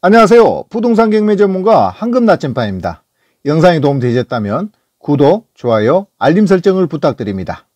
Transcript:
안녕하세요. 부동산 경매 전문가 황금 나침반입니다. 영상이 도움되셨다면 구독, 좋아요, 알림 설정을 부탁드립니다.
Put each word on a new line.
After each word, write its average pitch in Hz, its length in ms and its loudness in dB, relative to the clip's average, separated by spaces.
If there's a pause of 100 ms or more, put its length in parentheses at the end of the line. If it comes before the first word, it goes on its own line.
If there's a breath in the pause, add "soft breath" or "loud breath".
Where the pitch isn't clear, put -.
안녕하세요. 208 680 4
부동산 226 400 0
경매 214 240 0
전문가 185 540 0
황금 233 360 -4
나침반입니다. 110 800 -4 (420)
영상이 160 360 2
도움되셨다면 123 920 -4 (260)
구독, 147 560 0
좋아요, 120 540 -2 (100)
알림 175 300 2
설정을 185 400 0
부탁드립니다. 104 880 -6